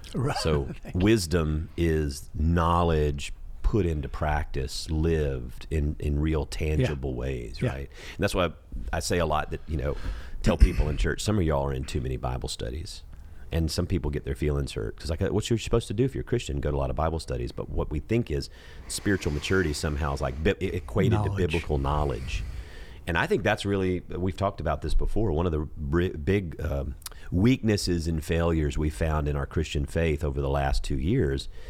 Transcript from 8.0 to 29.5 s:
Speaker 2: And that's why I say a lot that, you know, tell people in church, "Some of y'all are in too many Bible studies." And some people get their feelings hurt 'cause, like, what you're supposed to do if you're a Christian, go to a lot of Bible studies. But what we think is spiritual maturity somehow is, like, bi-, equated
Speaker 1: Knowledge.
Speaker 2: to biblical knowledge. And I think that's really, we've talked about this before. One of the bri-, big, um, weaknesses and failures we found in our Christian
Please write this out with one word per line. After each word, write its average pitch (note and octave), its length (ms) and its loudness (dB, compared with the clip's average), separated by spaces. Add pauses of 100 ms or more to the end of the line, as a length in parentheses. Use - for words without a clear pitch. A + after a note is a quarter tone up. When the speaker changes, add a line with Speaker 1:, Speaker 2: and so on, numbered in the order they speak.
Speaker 2:
And - 80 -2
that's G2+ 120 0
why F2 160 2 (420)
I D#2+ 80 0
say F#2 160 0
a E2 80 4
lot D2+ 260 0
that, D2 160 -6
you E2 80 -2
know, C#2 220 -2 (440)
tell F2 140 4
people E2 320 6
in D2 80 0
church, D2+ 260 0
"Some G#2+ 160 2
of F2+ 60 2
y'all C#2+ 220 2
are C#2 80 -2
in C2 100 -4
too - 160 -4
many B1+ 160 -2
Bible B1 320 -4
studies." - 560 -8 (480)
And E2 180 2
some F2 180 0
people D2+ 220 0
get C#2+ 140 -2
their C2 120 -4
feelings C#2+ 380 0
hurt G#1+ 240 -4
'cause, - 120 -6
like, D#2+ 120 -2
what - 280 0
you're A2+ 100 2
supposed - 300 0
to A2 40 -4
do A#2 120 2
if C3+ 100 -4
you're B2+ 60 -4
a - 40 -8
Christian, C#2+ 360 -2
go D2 100 0
to C#2+ 60 0
a - 20 0
lot C2+ 100 0
of B1+ 60 -4
Bible D#2+ 240 0
studies. A#1+ 320 -6
But - 180 -8
what D#2 220 -2
we D2+ 80 -2
think A2+ 320 0
is C#2+ 180 -4 (380)
spiritual F2+ 460 0
maturity D#2+ 400 2
somehow D2 400 0
is, C2+ 80 -4
like, C2+ 220 -2
bi-, F#2+ 180 4
equated F#2+ 520 0
Speaker 1:
Knowledge. G#2 180 2
Speaker 2:
to G2 60 -4
biblical E2 400 0
knowledge. C#2 680 0 (640)
And E2+ 120 2
I D3+ 80 2
think - 160 2
that's G#2+ 220 2
really, F#2+ 440 2
we've F2 260 -2
talked - 240 0
about D2+ 220 0
this D2+ 140 2
before. G2 360 4
One E2 140 4
of E2+ 60 4
the D2+ 160 0 (100)
bri-, D#2+ 320 2
big, E2+ 500 0
um, C#2+ 360 -2 (360)
weaknesses G2 760 4
and D#2+ 160 0
failures E2 560 2
we D#2 100 2
found D#2 380 0
in D2 80 0
our C#2 100 0
Christian D2 400 -2